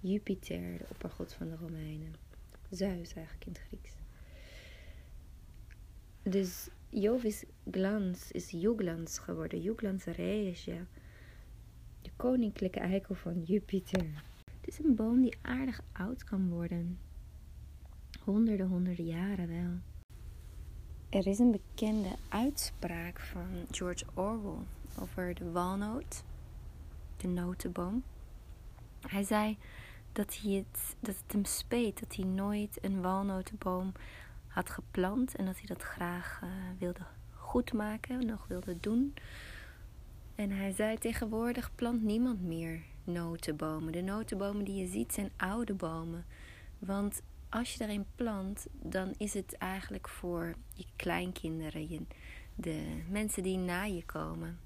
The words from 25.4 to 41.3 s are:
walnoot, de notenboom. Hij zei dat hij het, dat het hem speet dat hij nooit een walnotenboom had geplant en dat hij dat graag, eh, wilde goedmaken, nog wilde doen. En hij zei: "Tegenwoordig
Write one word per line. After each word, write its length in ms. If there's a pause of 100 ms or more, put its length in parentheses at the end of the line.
walnoot, 720 (920)
de 120
notenboom. 720 (1000)
Hij 220
zei 360 (540)
dat 300
hij 100
het, 480
dat 220
het 100
hem 120
speet 560
dat 160
hij 80
nooit 600
een 160
walnotenboom 920 (540)
had 240
geplant 640
en 80
dat 120
hij 100
dat 160
graag, 600
eh, 60 (300)
wilde 280 (240)
goedmaken, 960
nog 220
wilde 320
doen. 340 (1200)
En 160
hij 220
zei: 260
"Tegenwoordig 760